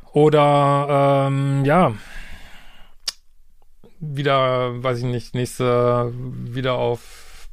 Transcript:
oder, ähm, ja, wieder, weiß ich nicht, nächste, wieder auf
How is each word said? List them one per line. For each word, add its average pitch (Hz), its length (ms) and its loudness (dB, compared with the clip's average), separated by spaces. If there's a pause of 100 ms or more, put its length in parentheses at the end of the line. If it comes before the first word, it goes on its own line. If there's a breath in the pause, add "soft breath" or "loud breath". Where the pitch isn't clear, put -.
(120)
oder, 143 1160 4
ähm, 139 360 0
ja, 147 300 4 (2000 loud breath)
wieder, 131 800 -2
weiß 127 160 -2
ich 120 60 -6
nicht, 123 320 -6
nächste, 123 800 0
wieder 123 580 -6
auf - 800 -6